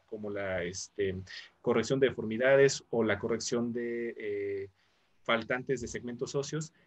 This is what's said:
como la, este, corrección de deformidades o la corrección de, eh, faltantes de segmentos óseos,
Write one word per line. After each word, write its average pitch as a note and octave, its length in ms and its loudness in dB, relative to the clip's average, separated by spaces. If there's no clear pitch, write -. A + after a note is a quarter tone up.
como G#2+ 240 -8
la, G2 340 -2
este, F#2+ 520 -2
corrección A#2+ 380 2
de C3 100 6
deformidades B2+ 840 4
o A#2 120 2
la G#2+ 140 2
corrección A#2 560 -2
de, A#2 440 -4
eh, G2+ 520 -4
faltantes A#2+ 580 0
de A#2 60 -6
segmentos A#2+ 480 -8
óseos, D3+ 360 -4